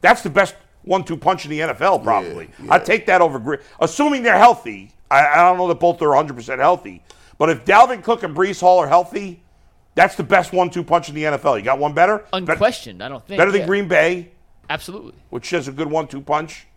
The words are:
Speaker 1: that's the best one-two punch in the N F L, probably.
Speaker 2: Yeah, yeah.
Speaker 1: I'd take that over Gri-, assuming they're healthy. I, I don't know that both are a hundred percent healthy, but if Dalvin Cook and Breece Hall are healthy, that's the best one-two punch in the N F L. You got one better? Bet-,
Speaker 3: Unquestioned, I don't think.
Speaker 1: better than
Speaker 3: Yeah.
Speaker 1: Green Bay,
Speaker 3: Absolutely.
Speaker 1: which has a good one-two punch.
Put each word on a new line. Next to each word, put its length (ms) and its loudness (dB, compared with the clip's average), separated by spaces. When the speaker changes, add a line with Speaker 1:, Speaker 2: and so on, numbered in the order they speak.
Speaker 1:
that's 220 4
the 80 -6
best 240 0
one-two 340 -2
punch 260 -2
in 60 -12
the 120 -6
N 80 -2
F 120 -6
L, 160 2
probably. 480 -2
Speaker 2:
Yeah, 80 -18
yeah. 80 2
Speaker 1:
I'd 120 4
take 200 0
that 140 4
over 180 0
Gri-, 200 -6
assuming 420 0
they're 160 2
healthy. 520 2
I, 160 4
I 100 2
don't 100 2
know 100 0
that 120 0
both 200 0
are 120 2
a 40 4
hundred 200 0
percent 240 -8
healthy, 420 -2
but 120 2
if 160 -4
Dalvin 360 2
Cook 200 -2
and 120 -8
Breece 260 -2
Hall 180 4
are 100 0
healthy, 540 -2
that's 220 2
the 80 -6
best 300 0
one-two 300 0
punch 260 -2
in 40 -14
the 120 -4
N 80 -2
F 100 -6
L. 140 0
You 60 -8
got 140 0
one 140 -2
better? 260 2
Bet-, 140 -14
Speaker 3:
Unquestioned, 680 -4
I 80 -12
don't 160 -16
think. 120 -10
Speaker 1:
better 120 4
than 120 0
Speaker 3:
Yeah. 40 -6
Speaker 1:
Green 220 -2
Bay, 420 0
Speaker 3:
Absolutely. 420 -12
Speaker 1:
which 220 -12
has 180 -4
a 40 -12
good 180 -6
one-two 320 -6
punch. 440 -6